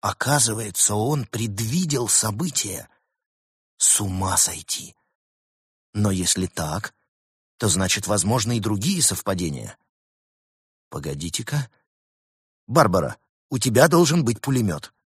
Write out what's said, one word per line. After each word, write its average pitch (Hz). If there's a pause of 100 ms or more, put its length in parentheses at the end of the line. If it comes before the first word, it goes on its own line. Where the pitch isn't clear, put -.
Оказывается, 110
он 123
предвидел 117
события. 107 (880)
С -
ума 95
сойти. - (960)
Но 104
если 92
так, 82 (640)
то, 117
значит, 92
возможны 104
и 113
другие 113
совпадения. 85 (1120)
Погодите-ка. 78 (1000)
«Барбара, 92 (320)
у 127
тебя 127
должен 165
быть 113
пулемёт». 107 (160)